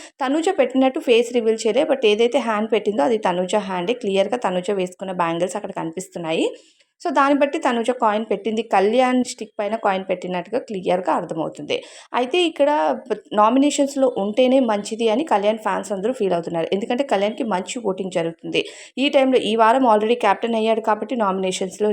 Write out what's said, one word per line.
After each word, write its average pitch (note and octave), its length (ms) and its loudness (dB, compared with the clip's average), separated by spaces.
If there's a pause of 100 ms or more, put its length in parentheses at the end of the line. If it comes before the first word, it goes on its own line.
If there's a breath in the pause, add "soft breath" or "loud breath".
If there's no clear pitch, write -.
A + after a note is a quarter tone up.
(180 loud breath)
తనూజ D4 340 0
పెట్టినట్టు C4 480 2
ఫేస్ A#3 320 4
రివీల్ A3 280 2
చేయలే. A3+ 240 2
But C#4 200 0
ఏదైతే A#3 340 4
హ్యాండ్ A3 320 -2
పెట్టిందో G#3+ 320 0
అది B3 160 2
తనూజ F#3 440 -2
హ్యాండే. F#3+ 320 -2
క్లియర్గా G3+ 440 0
తనూజ F3+ 340 -2
వేసుకున్న F#3+ 400 -4
బ్యాంగిల్స్ F3 440 -2
అక్కడ G3 160 -8
కనిపిస్తున్నాయి. E3+ 720 -4 (540 loud breath)
So, F4+ 100 -4
దాన్ని C#4+ 280 2
బట్టి C#4+ 200 0
తనూజ A#3+ 360 0
కాయిన్ A3 300 0
పెట్టింది, A3 420 -4
కళ్యాణ్ B3 580 2
స్టిక్ - 320 -12
పైన G#3 200 -4
కాయిన్ F#3+ 280 -2
పెట్టినట్టుగా F3+ 560 -4
క్లియర్గా F#3 540 -2
అర్థమవుతుంది. D#3 640 -6 (380 loud breath)
అయితే B3+ 280 0
ఇక్కడ D4 280 2 (640)
నామినేషన్స్‌లో C4+ 840 2
ఉంటేనే B3+ 440 2
మంచిది A3 500 -2
అని B3 140 0
కళ్యాణ్ G#3+ 340 0
ఫ్యాన్స్ G3 340 -4
అందరూ G3+ 200 -2
ఫీల్ F#3+ 220 0
అవుతున్నారు. E3+ 380 -2
ఎందుకంటే A#3+ 320 -2
కళ్యాణ్కి G#3 400 -2
మంచి G3 400 -4
ఓటింగ్ F#3 300 -4
జరుగుతుంది E3 460 -4 (380 loud breath)
ఈ C#4 100 2
టైంలో. C4 340 4
ఈ G3+ 140 0
వారం A#3 300 4
already A3 320 4
కెప్టెన్ A3+ 380 0
అయ్యాడు A3 280 0
కాబట్టి A3 320 -2
నామినేషన్స్‌లో F#3+ 760 -2